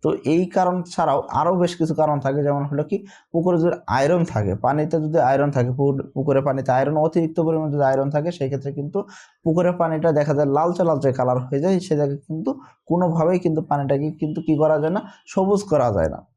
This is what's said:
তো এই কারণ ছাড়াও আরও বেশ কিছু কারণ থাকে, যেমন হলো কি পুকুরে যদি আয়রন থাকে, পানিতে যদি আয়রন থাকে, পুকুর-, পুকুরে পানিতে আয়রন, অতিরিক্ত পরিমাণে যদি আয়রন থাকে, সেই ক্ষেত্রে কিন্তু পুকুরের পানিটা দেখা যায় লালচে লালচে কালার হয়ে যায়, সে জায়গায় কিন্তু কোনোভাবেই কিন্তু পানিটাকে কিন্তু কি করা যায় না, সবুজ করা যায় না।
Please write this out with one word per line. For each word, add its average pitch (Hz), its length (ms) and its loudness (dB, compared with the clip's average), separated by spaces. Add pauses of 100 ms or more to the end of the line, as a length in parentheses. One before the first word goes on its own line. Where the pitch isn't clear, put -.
তো 156 120 0 (100)
এই 165 220 2
কারণ 180 360 0
ছাড়াও 143 480 -2
আরও 160 260 0
বেশ 175 200 0
কিছু 160 180 0
কারণ 151 260 2
থাকে, 139 220 -2
যেমন 143 220 0
হলো 143 200 -2
কি 196 220 -6 (260)
পুকুরে 170 260 2
যদি 165 180 2 (100)
আয়রন 147 380 2
থাকে, 101 300 -2
পানিতে 151 460 0
যদি 156 180 0
আয়রন 139 320 4
থাকে, 127 200 0
পুকুর-, 139 440 0
পুকুরে 135 260 2
পানিতে 135 320 -2
আয়রন, 135 240 2
অতিরিক্ত 160 440 0
পরিমাণে 160 320 0
যদি 143 100 0
আয়রন 135 280 2
থাকে, 151 220 -2
সেই 143 160 -4
ক্ষেত্রে 135 240 -6
কিন্তু 147 300 -6 (420)
পুকুরের 170 280 2
পানিটা 165 400 0
দেখা 147 220 2
যায় 147 120 2
লালচে 170 380 0
লালচে 139 280 0
কালার 127 260 0
হয়ে 127 220 -4
যায়, 185 200 0
সে 165 160 -2
জায়গায় 143 220 -2
কিন্তু 160 420 -6 (260)
কোনোভাবেই 170 520 2
কিন্তু 160 240 0
পানিটাকে 143 480 -2
কিন্তু 156 300 -6
কি 160 160 0
করা 156 220 2
যায় 160 140 0
না, 202 200 -6 (140)
সবুজ 196 360 0
করা 135 300 0
যায় 82 160 2
না। - 180 -10 (100)